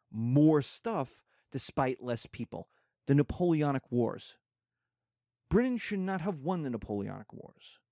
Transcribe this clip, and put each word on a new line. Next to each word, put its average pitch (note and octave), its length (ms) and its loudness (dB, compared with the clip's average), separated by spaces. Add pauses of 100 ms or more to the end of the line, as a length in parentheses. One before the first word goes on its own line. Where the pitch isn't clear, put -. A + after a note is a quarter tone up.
(120)
more C#3+ 500 4
stuff E3 640 -6 (280)
despite C3 520 -2
less A#2+ 240 -6
people. - 400 -10 (400)
The C#3 80 6
Napoleonic D3 760 2
Wars. A#2 440 -2 (1120)
Britain B3 280 2
should G#3 220 -6
not F#3 220 -2
have E3 200 -6
won E3+ 200 -2
the C#3 80 -4
Napoleonic G2+ 640 -6
Wars. - 460 -20 (120)